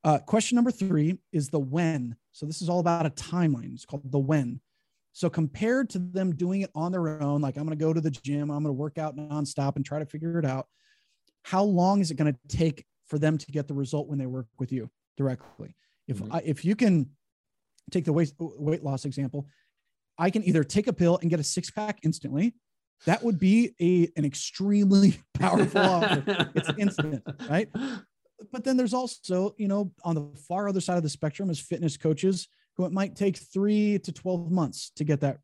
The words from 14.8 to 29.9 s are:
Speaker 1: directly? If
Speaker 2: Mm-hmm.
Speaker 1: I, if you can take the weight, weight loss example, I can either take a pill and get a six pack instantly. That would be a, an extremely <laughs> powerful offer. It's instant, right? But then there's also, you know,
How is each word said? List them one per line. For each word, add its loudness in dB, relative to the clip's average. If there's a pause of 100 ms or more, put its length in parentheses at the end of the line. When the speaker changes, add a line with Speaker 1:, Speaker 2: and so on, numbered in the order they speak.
Speaker 1:
directly? -6 (340)
If -4
Speaker 2:
Mm-hmm. -8
Speaker 1:
I, -2
if -4
you 2
can 2 (800)
take -2
the 0
weight, 2
weight -4
loss -4
example, -6 (680)
I 2
can -2
either 4
take 0
a 0
pill 4
and 0
get 2
a -2
six -4
pack -6
instantly. -2 (500)
That 2
would 2
be 4
a, 4
an 0
extremely 4
<laughs> -20
powerful 4
offer. 4
It's 0
instant, 0 (260)
right? 0 (840)
But -8
then 2
there's 0
also, -2
you -2
know, -2 (100)